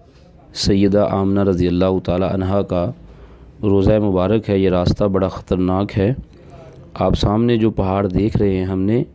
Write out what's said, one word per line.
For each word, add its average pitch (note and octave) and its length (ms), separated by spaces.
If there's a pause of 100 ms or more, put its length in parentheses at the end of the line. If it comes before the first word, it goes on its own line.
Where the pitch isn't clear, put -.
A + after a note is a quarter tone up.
(560)
सैयदा G2+ 480 (100)
आमना G2 300
रज़ी F2+ 240
अल्लाह F#2 340
ताला F#2 260
अन्हा F#2+ 360
का F2+ 200 (800)
रोज़ा G2 360
मुबारक G2+ 480
है। G2+ 120
ये F#2+ 100
रास्ता F2+ 380
बड़ा F#2+ 220
ख़तरनाक F#2 600
है। G#2 240 (840)
आप F#2 180
सामने A#2 420
जो A2 140
पहाड़ G2 360
देख F#2+ 280
रहे G2 200
हैं F#2 100
हमने G2 380 (100)